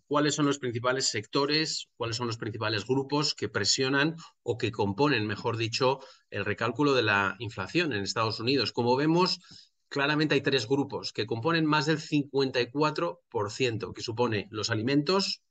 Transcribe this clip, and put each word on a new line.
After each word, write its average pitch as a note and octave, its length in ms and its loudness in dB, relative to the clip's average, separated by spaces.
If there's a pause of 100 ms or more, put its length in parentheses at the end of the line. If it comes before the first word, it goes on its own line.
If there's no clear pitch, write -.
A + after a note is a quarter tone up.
cuáles D3 300 2
son D3+ 120 2
los C#3+ 120 0
principales B2+ 480 0
sectores, D3 880 -2
cuáles A2+ 220 -4
son A#2+ 100 -4
los A2+ 100 -4
principales A2 480 -4
grupos C#3 500 0
que - 120 -4
presionan C3+ 680 0 (280)
o A#2 140 -4
que G#2+ 140 -2
componen, G#2+ 560 2
mejor A2 280 -4
dicho, B2 440 0 (300)
el G#2 140 -4
recálculo A#2+ 500 0
de B2 100 2
la G2 360 2
inflación A#2+ 540 -2
en G2+ 100 -2
Estados A2+ 380 -2
Unidos. A#2+ 320 0
Como B2 240 2
vemos, E3 420 2 (480)
claramente D3+ 460 2
hay C#3 80 4
tres C3+ 260 0
grupos C3 460 -2
que A2 140 -4
componen D#3 380 0
más D3+ 200 2
del D#3 140 2
cincuenta C3+ 600 0
y A#2+ 120 -2
cuatro D3+ 580 0
por G#2 220 -4
ciento, A2+ 420 -2
que G#2 80 -14
supone A2 480 -2
los G#2 220 -4
alimentos C#3+ 800 0